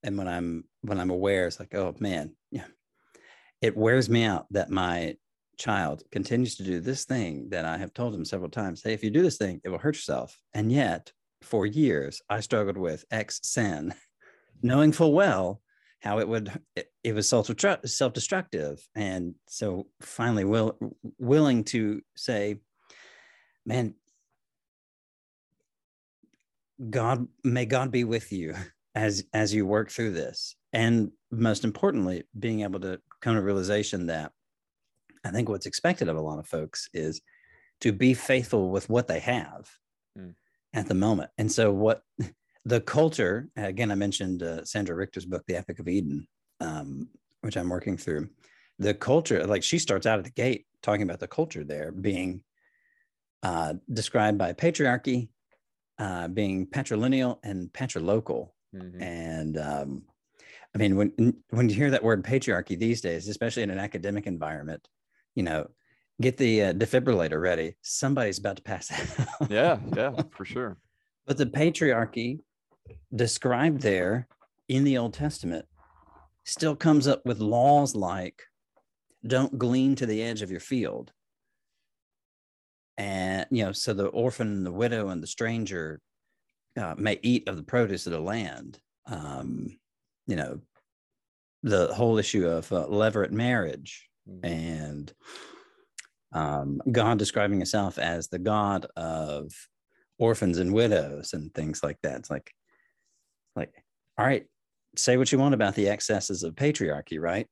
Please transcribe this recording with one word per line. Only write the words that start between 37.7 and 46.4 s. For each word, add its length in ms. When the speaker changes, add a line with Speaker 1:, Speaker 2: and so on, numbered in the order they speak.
Speaker 1:
to 100
be 220
faithful 560
with 200
what 180
they 120
have 500
Speaker 2:
Mm. 160
Speaker 1:
at 140
the 80
moment. 420
And 140
so 200
what 300
the 160
culture, 760
again, 360
I 40
mentioned, 480
uh, 220
Sandra 300
Richter's 300
book, 220
The 80
Epic 240
of 80
Eden, 400